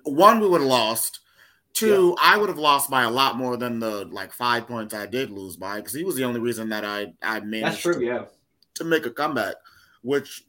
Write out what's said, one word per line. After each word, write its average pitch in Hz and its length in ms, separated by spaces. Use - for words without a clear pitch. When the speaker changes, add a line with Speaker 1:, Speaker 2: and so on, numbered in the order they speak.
Speaker 1:
one, 190 360
we 208 80
would 175 120
have 139 80
lost. 117 520
Two, 196 460
Speaker 2:
Yeah. 170 160
Speaker 1:
I - 20
would 208 140
have 151 80
lost 147 320
by 131 140
a 113 60
lot 127 260
more 123 200
than 117 220
the, 107 280
like, 95 260
five 120 340
points 110 260
I 104 140
did 123 240
lose 95 260
by, 98 240
'cause - 140
he 156 100
was 180 120
the 131 80
only 120 160
reason 113 280
that 107 160
I, 104 380
I 110 180
managed 110 360
Speaker 2:
That's - 40
true, 175 140
Speaker 1:
to, 135 100
Speaker 2:
yeah. 120 200
Speaker 1:
to 165 100
make 160 220
a 117 40
comeback, 135 440
which, 139 460